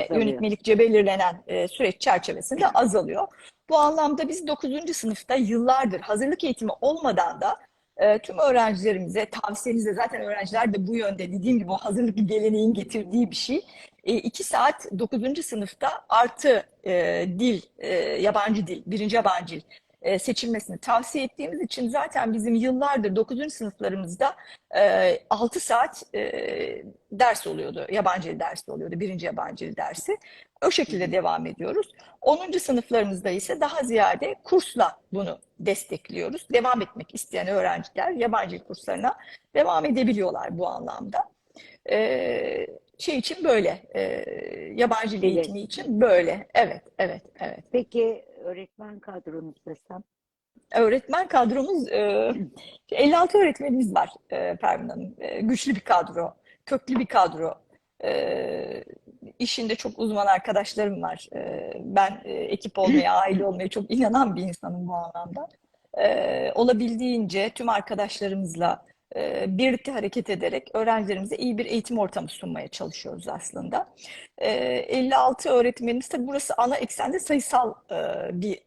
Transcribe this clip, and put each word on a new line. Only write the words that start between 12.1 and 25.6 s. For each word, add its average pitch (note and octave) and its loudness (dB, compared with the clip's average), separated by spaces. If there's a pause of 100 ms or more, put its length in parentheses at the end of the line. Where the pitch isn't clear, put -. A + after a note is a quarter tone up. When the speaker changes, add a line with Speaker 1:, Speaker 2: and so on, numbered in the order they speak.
Speaker 2:
geleneğin G#3+ 4
getirdiği G#3 0
bir - -10
şey. C#4+ -2 (400)
E, A3+ 0
iki A#3+ -4
saat - 2 (120)
dokuzuncu C4 -2
sınıfta G#3+ -6 (200)
artı, A#3 4 (240)
e, F3 2 (120)
dil, A3+ 2 (160)
e, D3 -8 (100)
yabancı G3+ 0
dil, F3 -8
birinci G#3 -2
yabancı F3+ 0
dil, D#3 -12 (400)
e, F#3 0
seçilmesini A3 -4
tavsiye B3+ 0
ettiğimiz D4 -8
için B3 -4
zaten C4+ -2
bizim A3+ 0
yıllardır B3+ 2
dokuzuncu B3+ -2
sınıflarımızda, G3 -4 (420)
e, F#3+ 6 (120)
altı A3+ 0